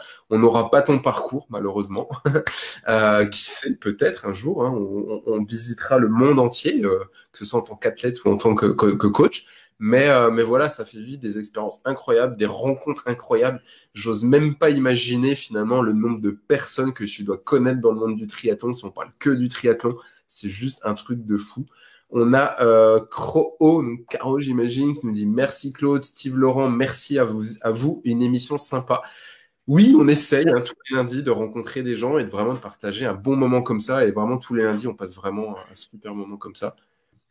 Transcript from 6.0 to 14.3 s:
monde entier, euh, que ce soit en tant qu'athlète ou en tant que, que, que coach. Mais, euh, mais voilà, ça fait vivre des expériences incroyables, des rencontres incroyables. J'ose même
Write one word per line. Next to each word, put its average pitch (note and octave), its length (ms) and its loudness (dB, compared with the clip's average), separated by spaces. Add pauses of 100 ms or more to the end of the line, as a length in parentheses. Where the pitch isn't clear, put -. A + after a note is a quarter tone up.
monde C3 300 4
entier, B2 460 0
euh, F#2+ 160 0 (320)
que - 60 -20
ce G#2 60 -12
soit A#2 140 -2
en A2+ 40 -2
tant G#2+ 120 -12
qu'athlète A#2+ 500 -4
ou G2+ 40 2
en G2+ 80 4
tant G#2+ 180 2
que, G#2+ 120 2
que, G2+ 280 2
que G#2 140 2
coach. - 360 2 (360)
Mais, B2 280 4
euh, B2 220 6
mais A2+ 140 2
voilà, C3 240 2
ça A#2 160 -10
fait A2 160 -18
vivre C3 180 -14
des G#2+ 220 -6
expériences G#2+ 440 -10
incroyables, B2 520 0
des G#2 100 0
rencontres C3+ 600 -4
incroyables. B2 540 0 (320)
J'ose G#2+ 320 -4
même D3 300 4